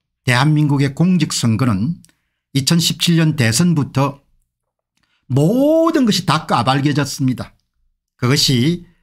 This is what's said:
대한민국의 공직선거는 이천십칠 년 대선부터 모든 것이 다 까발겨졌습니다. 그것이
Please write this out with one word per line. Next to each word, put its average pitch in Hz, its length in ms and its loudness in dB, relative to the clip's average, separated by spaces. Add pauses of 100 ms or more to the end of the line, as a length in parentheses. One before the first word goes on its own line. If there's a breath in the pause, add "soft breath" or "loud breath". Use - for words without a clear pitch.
(240)
대한민국의 143 720 2
공직선거는 131 1080 0 (520 soft breath)
이천십칠 165 600 0
년 160 200 0
대선부터 139 840 -2 (1040)
모든 277 760 2
것이 196 220 0
다 156 200 0
까발겨졌습니다. 139 1080 -2 (600)
그것이 143 720 0 (160)